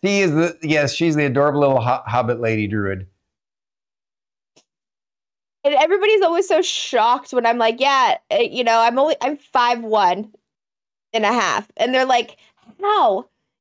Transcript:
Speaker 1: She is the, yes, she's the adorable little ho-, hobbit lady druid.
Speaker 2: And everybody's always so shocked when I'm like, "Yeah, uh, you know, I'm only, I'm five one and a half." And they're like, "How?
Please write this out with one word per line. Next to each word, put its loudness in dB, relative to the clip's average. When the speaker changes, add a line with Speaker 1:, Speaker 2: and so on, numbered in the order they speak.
Speaker 1:
She 0
is 2
the, 0
yes, 0
she's 0
the 0
adorable 0
little 2
ho-, -2
hobbit -2
lady -2
druid. -4
Speaker 2:
And 0
everybody's 2
always 0
so 2
shocked -2
when 0
I'm 0
like, 0
"Yeah, 2
uh, 0
you -2
know, 2
I'm 2
only, 2
I'm -4
five -2
one -2
and -2
a 0
half." -2
And -2
they're 2
like, -2
"How? 0